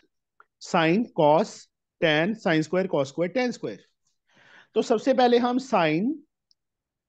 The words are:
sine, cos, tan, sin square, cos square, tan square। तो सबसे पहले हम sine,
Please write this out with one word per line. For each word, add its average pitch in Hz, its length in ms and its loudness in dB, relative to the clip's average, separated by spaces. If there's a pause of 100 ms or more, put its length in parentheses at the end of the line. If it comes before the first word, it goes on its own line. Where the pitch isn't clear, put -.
(640)
sine, 170 440 0 (140)
cos, 156 280 4 (560)
tan, 160 300 0
sin 160 280 0
square, 180 320 -4
cos 139 120 0
square, 175 300 -6
tan 247 160 -2
square। 104 260 -12 (960)
तो 220 80 0
सबसे 240 320 0
पहले 240 240 4
हम 247 200 0
sine, 185 540 0 (960)